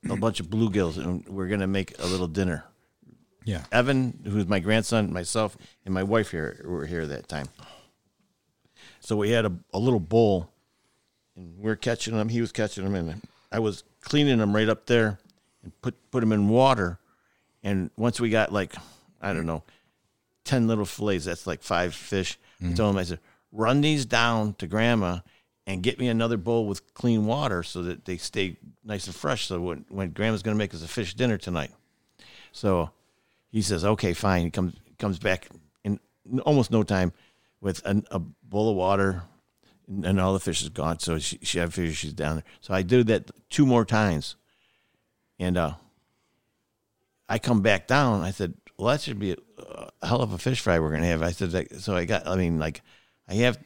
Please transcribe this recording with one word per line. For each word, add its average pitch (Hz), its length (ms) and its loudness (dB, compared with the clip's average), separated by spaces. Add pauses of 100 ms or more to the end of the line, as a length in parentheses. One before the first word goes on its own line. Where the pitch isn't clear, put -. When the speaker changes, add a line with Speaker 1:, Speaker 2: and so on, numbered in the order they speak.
Speaker 1:
a 95 80 -2
bunch 107 240 0
of 82 60 -8
bluegills, 98 500 0
and 90 320 -4
we're 95 200 -6
gonna 98 180 0
make 95 320 -2
a 85 80 -6
little 92 220 -2
dinner. 85 360 -2 (800)
Speaker 2:
Yeah. 98 280 -4
Speaker 1:
Evan, 127 520 2
who's 104 220 0
my 95 140 2
grandson, 104 520 2
myself, 95 440 -2 (280)
and 95 80 -4
my 95 120 0
wife 107 260 2
here 78 340 -6
were 80 220 -6
here 82 220 -4
that 69 200 -10
time. 71 200 -8 (1500)
So - 160 -2
we 104 140 2
had 117 160 4
a, 95 60 0 (200)
a - 60 -4
little 117 220 2
bowl, 98 480 4 (880)
and 90 220 -20
we're 107 180 -2
catching 113 400 -2
them. 107 120 0
He 117 120 0
was 117 120 -2
catching 101 320 -4
them, 98 100 -2
and 87 280 -4 (280)
I 104 80 -2
was 107 260 -2 (160)
cleaning 143 380 2
them 104 160 4
right 107 140 4
up 110 180 0
there 113 320 4 (440)
and 85 100 -18 (100)
put, 123 120 -4 (160)
put 127 100 0
them 110 120 4
in 101 160 4
water. 113 500 4 (640)
And 98 340 0
once 117 240 0
we 117 100 2
got, 104 220 2
like, 98 220 -2 (460)
I 98 120 -4
don't 82 140 -2
know, 80 160 -4 (840)
ten 123 240 2
little 107 160 2
fillets, 98 400 -2
that's, 85 220 -6
like, 87 160 -6
five 87 320 0
fish. - 440 -4 (220)
I 92 60 -8
Speaker 2:
Mm-hmm. 87 80 0
Speaker 1:
told 104 200 4
him, 98 40 2
I 92 60 0
said, 85 140 -6 (320)
"Run 113 300 2
these 147 260 2
down 113 480 2
to 90 140 -10
Grandma 104 500 0 (480)
and 92 160 -6
get 117 160 0
me 127 80 -2
another 117 300 0
bowl 113 300 0
with - 280 -8
clean 113 320 2
water 113 380 0
so - 180 -8
that 87 220 -8
they 92 140 -6
stay 95 380 -4 (280)
nice 104 220 -6
and 92 100 -12
fresh. - 320 -4
So 90 120 -4
when, 87 280 -6
when 95 220 -4
Grandma's 104 340 -2
gonna 107 120 0
make 104 180 -2
us 80 100 -12
a 85 40 -14
fish 92 260 -6
dinner 113 240 0
tonight." 82 340 -4 (800)
So 87 380 0 (600)
he 110 120 0
says, 92 220 0
"Okay, 101 280 2
fine." 90 320 2
He 82 60 0
comes, 92 260 -2 (240)
comes 98 180 -2
back 92 300 -2 (340)
in 104 160 -2 (340)
n-, 127 80 -2
almost 143 300 4
no 110 140 4
time 92 280 2 (480)
with 95 240 -4
an, 98 280 2
a 98 80 -2
bowl 101 500 -2
of 101 60 0
water, 95 460 2 (680)
and, 95 180 -6
and 98 140 4
all 95 120 4
the 95 80 0
fish - 220 -4
is 80 60 -8
gone. 80 320 -4
So 80 180 -2
she, - 240 -6
she, - 180 -2
I 85 60 0
figured 82 300 -4
she's 73 160 -8
down 76 240 -4
there. 82 80 -6 (160)
So - 140 -4
I 95 80 2
do 123 220 6
that 107 240 2 (220)
two 147 160 6
more 120 180 6
times, 98 520 0 (1040)
and, 90 160 0
uh, 82 160 0 (1600)
I 113 120 0
come 117 200 2
back 98 280 2
down. 127 320 4
I 87 100 -2
said, 92 240 -4 (240)
"Well, 107 100 0
that 139 120 2
should 113 180 -8
be 98 140 -2
a, - 40 -4 (640)
a - 60 -8
hell 123 160 2
of 110 100 -2
a 85 60 -6
fish - 220 -2
fry 87 180 2
we're 78 140 0
gonna 78 140 0
have." 82 160 2
I 82 100 0
said, 90 200 -4
"That," 90 280 -4
so 98 160 -2
I 87 80 0
got, 90 220 -2
I 90 100 -2
mean, 85 220 2
like, 78 240 -4 (460)
I 90 60 -6
have 120 320 2